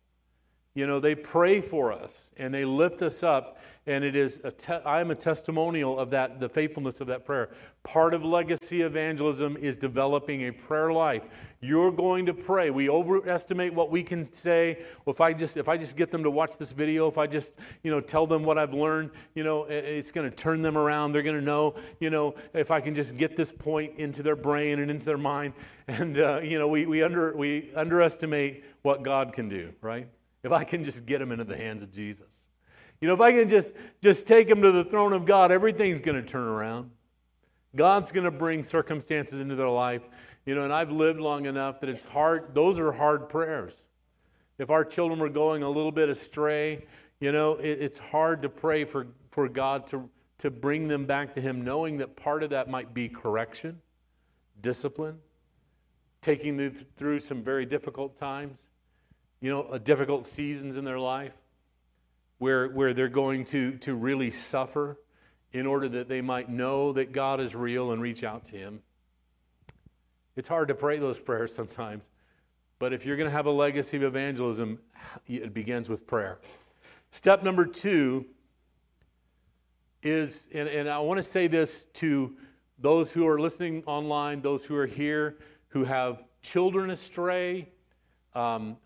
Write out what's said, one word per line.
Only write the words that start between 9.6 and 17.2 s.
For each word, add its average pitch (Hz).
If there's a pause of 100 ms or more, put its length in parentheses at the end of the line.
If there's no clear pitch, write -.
developing 139
a 123
prayer 156
life. 156 (400)
You're 160
going 185
to 175
pray. 180
We 139
overestimate 180
what 165
we 170
can 170
say. 165 (220)
Well, 143
if -
I 165
just, 160
if 143
I 165
just 147
get 160
them 165
to 151
watch 151
this 127
video, 156
if 156
I 151